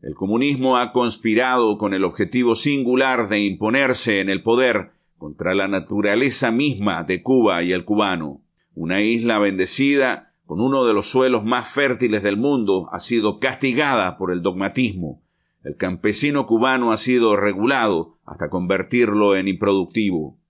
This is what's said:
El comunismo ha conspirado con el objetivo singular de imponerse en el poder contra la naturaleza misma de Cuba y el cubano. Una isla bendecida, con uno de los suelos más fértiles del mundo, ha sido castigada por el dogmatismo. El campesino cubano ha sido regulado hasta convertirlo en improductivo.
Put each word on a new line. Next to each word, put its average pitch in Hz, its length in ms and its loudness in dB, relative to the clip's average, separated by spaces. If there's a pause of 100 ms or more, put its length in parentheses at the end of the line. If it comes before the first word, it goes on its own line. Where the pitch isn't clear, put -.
El 76 160 -12
comunismo 127 640 0
ha 120 120 -2
conspirado 117 880 0
con 101 160 -2
el 95 80 0
objetivo 113 540 0
singular 127 720 0
de 104 100 0
imponerse 110 840 0
en 95 100 -2
el 98 120 -2
poder 113 520 0 (220)
contra 82 380 -6
la 98 140 0
naturaleza 104 840 0
misma 107 540 -2
de 90 180 -4
Cuba 107 400 4
y 87 80 0
el 90 140 -2
cubano. 92 580 -2 (320)
Una 85 260 -4
isla 113 380 0
bendecida, 117 960 0 (100)
con 82 160 -6
uno 131 260 2
de 113 60 4
los 104 160 0
suelos 127 360 2
más 123 240 -2
fértiles 123 560 0
del 101 120 0
mundo, 107 560 0
ha 87 60 -8
sido 107 400 -2
castigada 127 800 -2
por 90 140 -4
el 90 100 -4
dogmatismo. 95 800 -4 (400)
El 71 140 -10
campesino 107 720 -2
cubano 120 420 2
ha 110 60 0
sido 113 400 2
regulado 104 920 0
hasta 76 240 -8
convertirlo 101 840 2
en 95 100 -2
improductivo. 95 880 -2 (140)